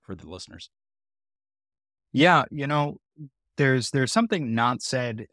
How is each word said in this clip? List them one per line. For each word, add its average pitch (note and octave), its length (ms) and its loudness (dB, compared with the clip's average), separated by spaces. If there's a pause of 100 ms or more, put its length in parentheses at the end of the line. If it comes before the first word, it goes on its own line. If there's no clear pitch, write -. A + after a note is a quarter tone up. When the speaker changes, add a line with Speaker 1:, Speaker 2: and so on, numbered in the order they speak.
Speaker 1:
for F#2+ 120 -14
the F2 140 -20
listeners? F2 400 -18 (1400)
Speaker 2:
Yeah, D3+ 380 6
you C#3+ 160 -6
know, D3 320 -2 (580)
there's, C3 360 2
there's C3 200 0
something F#3+ 420 0
not A#2 280 0
said, A#2+ 500 -6